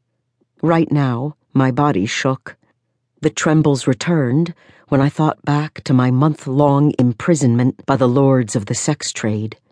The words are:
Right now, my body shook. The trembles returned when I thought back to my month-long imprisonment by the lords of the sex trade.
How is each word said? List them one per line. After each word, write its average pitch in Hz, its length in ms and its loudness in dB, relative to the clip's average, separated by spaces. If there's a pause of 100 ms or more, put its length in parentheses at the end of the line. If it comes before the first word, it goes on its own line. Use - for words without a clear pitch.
(640)
Right 165 280 2
now, 139 460 -2 (160)
my 131 180 2
body 123 360 0
shook. - 500 -6 (640)
The 156 80 -2
trembles 151 580 0
returned 156 680 -2 (340)
when 135 140 2
I 143 80 2
thought - 340 -2
back 147 400 -4
to - 80 -2
my 127 180 2
month-long 143 880 2
imprisonment 123 840 0
by 139 120 0
the 127 120 0
lords 131 480 2
of 107 80 -2
the 117 100 -6
sex - 380 -6
trade. 107 460 -6 (140)